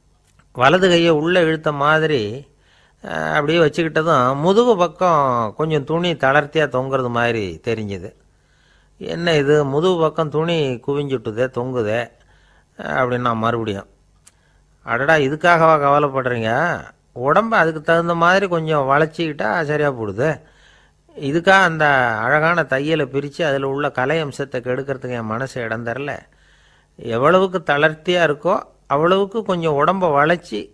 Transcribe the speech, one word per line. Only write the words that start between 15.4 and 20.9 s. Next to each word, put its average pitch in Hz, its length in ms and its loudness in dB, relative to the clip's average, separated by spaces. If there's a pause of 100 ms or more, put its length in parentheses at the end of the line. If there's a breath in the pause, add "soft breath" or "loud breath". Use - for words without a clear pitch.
கவலைப்படுறீங்க? 135 1000 0 (460)
உடம்ப 190 240 2
அதுக்கு 165 320 0
தகுந்த 170 340 0
மாதிரி 180 320 2
கொஞ்சம் 156 420 -2
வளைச்சிக்கிட்டா 156 760 0
சரியா 147 280 0
போடுது. 120 500 -4 (800 soft breath)